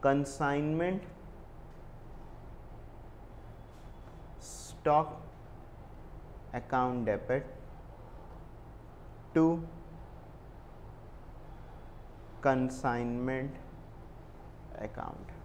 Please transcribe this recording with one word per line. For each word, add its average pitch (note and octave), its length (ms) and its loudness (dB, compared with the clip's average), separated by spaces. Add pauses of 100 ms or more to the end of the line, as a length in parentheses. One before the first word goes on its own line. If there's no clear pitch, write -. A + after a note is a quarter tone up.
Consignment D3 960 6 (3500)
stock - 720 4 (1400)
account B2 520 4
debit A#2+ 380 4 (1900)
to D#3+ 80 12 (3000)
consignment B2+ 1200 4 (1300)
account। - 580 -6